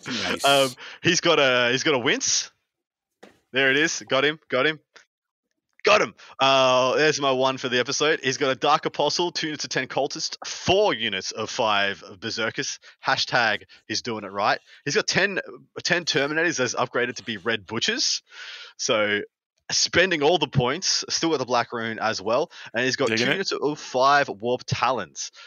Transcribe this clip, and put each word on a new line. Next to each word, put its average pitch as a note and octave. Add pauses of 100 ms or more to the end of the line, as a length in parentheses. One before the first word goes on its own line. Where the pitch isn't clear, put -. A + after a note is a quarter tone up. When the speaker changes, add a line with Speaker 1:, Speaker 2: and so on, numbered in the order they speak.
Speaker 1:
Nice. G#2+
Speaker 2:
um, C#3 (320)
he's E3+
got D#3+
a, B2
he's C3
got D3+
a C3
wince. D#3+ (1000)
There C3+
it C3+
is. D#3
Got C3+
him. D3+
Got C3
him. D#3 (1040)
Got G#3
him. C3 (260)
Uh, C3
there's C#3+
my C#3
one C3
for C3
the B2
episode. D3
He's C3
got C#3
a C3
Dark D#3
Apostle, E3
two D#3
units D3+
of C3+
ten -
cultists, - (100)
four F#3+
units G#2+
of G#2+
five G2+ (180)
berserkers. A2+ (260)
Hashtag A#2 (240)
he's G#2+
doing A2
it F#2+
right. G#2 (240)
He's C#3+
got G#3
ten, F#3+ (420)
ten F3
Terminators D3+
that's B2
upgraded B2
to -
be A2+
Red G#2+
Butchers. - (540)
So G#2 (520)
spending D#3+
all E3
the D3
points, C3+
still -
got D3+
the B2+
Black A#2+
Rune A2+
as G2+
well, A#2+ (240)
and A#2+
he's B2+
got C3
Speaker 3:
Digging A2
Speaker 2:
two C3+
Speaker 3:
it. D#3
Speaker 2:
units F#3+
of D3
five C#3
Warp A#2
Talons. A2+ (140)